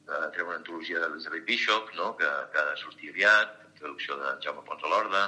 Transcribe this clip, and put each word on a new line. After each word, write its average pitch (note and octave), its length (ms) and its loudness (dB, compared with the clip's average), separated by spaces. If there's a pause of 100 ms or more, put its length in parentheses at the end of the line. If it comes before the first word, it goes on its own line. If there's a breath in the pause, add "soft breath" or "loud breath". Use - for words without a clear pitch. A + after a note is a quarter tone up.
eh, D2+ 300 -6
treure E2+ 200 -6
una E2+ 100 -6
antologia E2 400 -6
d'Elizabeth D#2+ 440 -4
Bishop, A2 500 0
no? F#2 220 -2
Que, D#2+ 120 2 (180)
que D#2 140 0
ha D2+ 60 4
de D2 100 -2
sortir - 340 -12
aviat, G#2 460 6 (180)
traducció C#2 440 -6
de C#2 220 -2
Jaume D2 240 -6
Pons D2 180 -8
de D#2 80 -2
Lorda G2 380 4